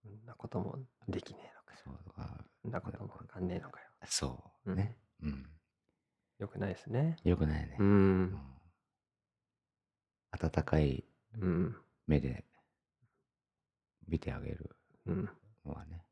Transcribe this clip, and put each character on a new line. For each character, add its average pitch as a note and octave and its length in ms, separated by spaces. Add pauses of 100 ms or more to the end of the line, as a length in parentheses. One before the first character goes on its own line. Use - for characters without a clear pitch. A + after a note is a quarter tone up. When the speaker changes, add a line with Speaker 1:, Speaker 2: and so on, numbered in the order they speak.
Speaker 1:
そ A2 60
ん G#2+ 160
な A#2+ 80
こ - 140
と - 120
も - 200 (280)
で G2 140
き - 120
ね - 100
え - 20 (100)
の - 80
か - 100
よ。 - 120
Speaker 2:
そ - 60
う、 - 140
だ F2 60
か - 100
ら、 - 240 (160)
Speaker 1:
そ - 60
ん - 40
な F#2+ 100
こ - 100
と - 120
も G#2 60
わ - 160
か - 140
ん F#2 80
ね F2+ 80
え - 40
の - 100
か - 100
よ。 - 80 (180)
Speaker 2:
そ - 460 (140)
う。 F#2 60
Speaker 1:
う - 20
ん。 F#2+ 40
Speaker 2:
ね。 G#2+ 200 (240)
う D#2 60
ん。 C#2 180 (920)
Speaker 1:
良 G2+ 80
く - 100
な G2 100
い - 60
で - 40
す - 100
ね。 D#3 360
Speaker 2:
良 F2 140
く E2 80
な D2+ 120
い D2 100
ね。 - 120
Speaker 1:
う G2+ 40
ん。 G2 40
Speaker 2:
う - 20 (340)
ん。 F2+ 180 (1900)
温 D#2+ 320
か D#2 160
い C#2 240 (360)
Speaker 1:
う F#2 60
ん。 F2+ 300 (320)
Speaker 2:
目 D2+ 120
で B1+ 240 (1600)
見 D#2+ 120
て - 140
あ - 80
げ - 80
る - 260 (300)
Speaker 1:
う F2 60
ん。 F#2 180 (360)
Speaker 2:
の - 80
は D2 120
ね。 E2 260